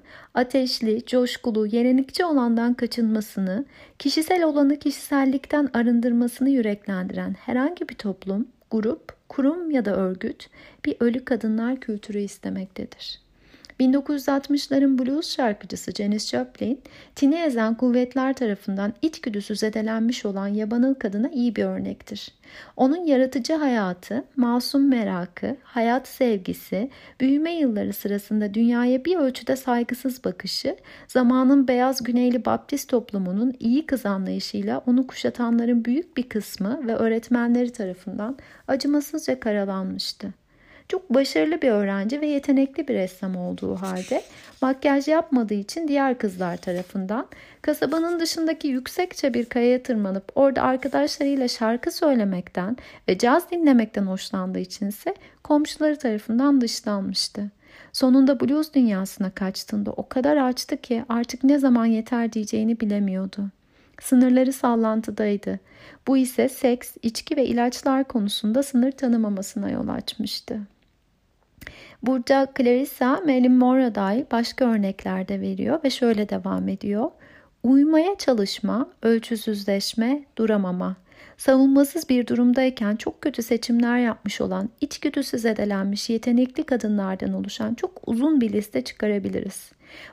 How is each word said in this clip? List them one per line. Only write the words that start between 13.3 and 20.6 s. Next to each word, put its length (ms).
Bin 140
dokuz 220
yüz 140
altmışların 720
blues 360
şarkıcısı 560
Janis 380
Joplin, 520
tini 200
ezen 400
kuvvetler 580
tarafından 680
içgüdüsü 540
zedelenmiş 720
olan 220
yabanıl 460